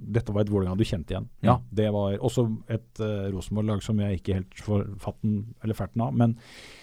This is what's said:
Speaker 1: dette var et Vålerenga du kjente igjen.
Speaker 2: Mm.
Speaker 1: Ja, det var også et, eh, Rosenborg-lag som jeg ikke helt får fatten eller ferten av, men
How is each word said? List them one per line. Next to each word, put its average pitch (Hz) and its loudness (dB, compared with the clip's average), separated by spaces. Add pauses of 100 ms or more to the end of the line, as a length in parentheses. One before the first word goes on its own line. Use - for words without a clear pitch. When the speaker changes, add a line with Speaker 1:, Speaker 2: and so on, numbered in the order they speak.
(120)
Speaker 1:
dette 110 0
var 104 4
et 104 2
Vålerenga 95 2
du 110 4
kjente 85 -4
igjen. 92 -4 (140)
Speaker 2:
Mm. 110 6
Speaker 1:
Ja, 123 6 (160)
det 107 2
var 101 0
også 123 2 (240)
et, - -6
eh, 104 -2
Rosenborg-lag 104 -2
som 107 0
jeg 101 0
ikke 98 -2
helt - -8
får 101 0 (120)
fatten 107 -2 (100)
eller 110 -2
ferten 107 -2
av, 131 -2
men 117 4 (460)